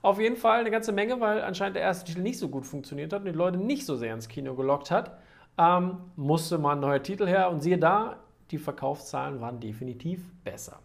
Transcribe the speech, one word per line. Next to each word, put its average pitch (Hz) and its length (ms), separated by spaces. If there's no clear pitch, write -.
Auf 196 180
jeden 226 180
Fall 226 240
eine 233 100
ganze 220 220
Menge, 220 280
weil 214 220
anscheinend 190 340
der 165 60
erste 180 240
Titel 175 160
nicht 226 160
so 160 100
gut 131 160
funktioniert 143 480
hat 202 80
und 196 60
die 180 60
Leute 180 260
nicht 262 260
so 143 120
sehr 113 180
ins 113 160
Kino 135 240
gelockt 135 360
hat, - 280
ähm, 180 400
musste 160 400
mal 147 160
ein 143 80
neuer 139 220
Titel 196 240
her 185 240
und 156 120
siehe 175 140
da, 190 400
die 160 60
Verkaufszahlen 139 840
waren 117 180
definitiv 127 640
besser. - 420